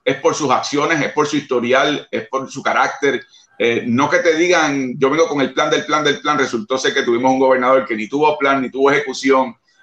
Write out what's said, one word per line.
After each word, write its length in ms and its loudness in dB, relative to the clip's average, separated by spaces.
es 120 0
por 180 0
sus 160 -2
acciones, 500 -2
es 100 -4
por 160 0
su 100 -2
historial, 720 0
es 160 -6
por 220 -6
su 120 -14
carácter. 640 -2
Eh, 260 0
no 240 0
que 100 2
te 160 2
digan, 600 0
"Yo 140 2
vengo 160 2
con 140 -2
el 120 -2
plan 160 -2
del 160 0
plan 180 -2
del 160 0
plan", 160 -2
resultó 440 -2
ser 160 -2
que 80 0
tuvimos 280 2
un 60 0
gobernador 480 4
que 100 -4
ni 120 -6
tuvo 320 0
plan, 200 2
ni 120 -4
tuvo 180 2
ejecución, 640 0